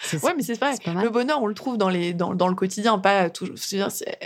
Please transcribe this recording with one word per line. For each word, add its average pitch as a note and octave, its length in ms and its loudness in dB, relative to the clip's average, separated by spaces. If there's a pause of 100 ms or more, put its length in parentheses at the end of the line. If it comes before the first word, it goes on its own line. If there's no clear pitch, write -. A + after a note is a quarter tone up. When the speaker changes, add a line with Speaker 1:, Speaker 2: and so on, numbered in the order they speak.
Speaker 1:
C'est, D#3 220 -4
Speaker 2:
Ouais, D#4+ 140 2
mais C4 80 -2
c'est A#3 120 -4
vrai. C4+ 200 0
Speaker 1:
c'est - 80 -14
pas E3+ 80 -2
mal. F#3 100 0
Speaker 2:
Le A#3 80 2
bonheur, B3+ 320 0
on G#3 60 0
le G#3+ 60 -2
trouve B3 240 -6
dans F#3+ 100 4
les... F3 260 0
dans, F3 220 -2
dans F3+ 100 4
le F#3 80 2
quotidien, G#3 460 0
pas G3 280 6
toujours, - 300 -8
c'est-à-dire, G3 320 -4
c'est - 360 -8